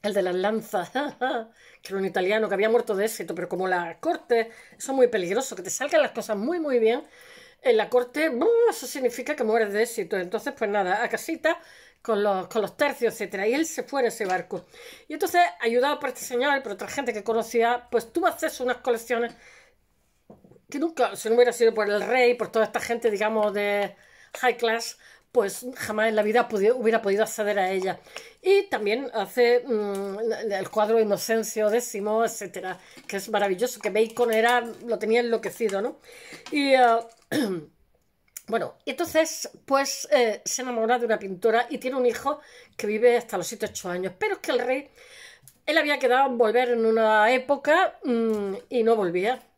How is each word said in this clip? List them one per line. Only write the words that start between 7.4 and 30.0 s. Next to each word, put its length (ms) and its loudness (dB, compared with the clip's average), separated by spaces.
en 140 4
la 140 2
corte, 400 0
¡buh! 180 0
Eso 180 -6
significa 480 -4
que 80 -4
mueres 300 2
de 100 2
éxito. 320 -4
Entonces, 420 -4
pues 120 -2
nada, 340 0
a 60 -4
casita, 500 -2
con 220 0
los, 240 0
con 140 -2
los 160 -6
tercios, 360 0
etcétera. 340 -6
Y 80 2
él 100 0
se 180 -8
fue 180 -4
en 60 2
ese 180 -4
barco. 400 -4
Y 60 -12
entonces, 280 0
ayudado 400 0
por 100 -6
este 120 -12
señor 360 0
y 40 -4
por 120 -10
otra 140 -10
gente 240 -6
que 120 -8
conocía, 680 0
pues 220 -2
tuvo 140 0
acceso 360 -4
a 40 -4
unas 100 -2
colecciones 560 -2
que 100 -10
nunca, 360 -2
si 140 -6
no 60 4
hubiera 160 6
sido 220 4
por 160 0
el 120 0
rey, 340 4
por 160 -6
toda 140 2
esta 140 -4
gente, 300 -2
digamos, 440 0
de 420 -2
high 200 2
class, 400 -2
pues 340 0
jamás 320 -2
en 80 0
la 80 2
vida 240 2
pudi-, 260 2
hubiera 280 4
podido 220 2
acceder 360 -2
a 120 0
ella. 280 -2
Y 220 4
también 500 -2
hace, 520 2
mm, 880 -4